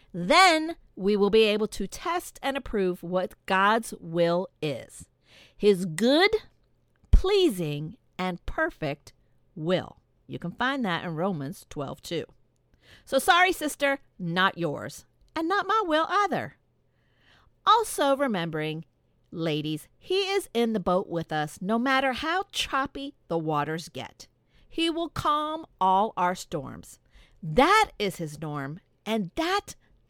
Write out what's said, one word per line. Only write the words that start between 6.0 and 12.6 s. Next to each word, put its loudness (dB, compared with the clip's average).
pleasing, 2
and -6
perfect -6
will. -4
You -12
can -8
find -2
that -2
in -6
Romans -4
twelve -10
two. -6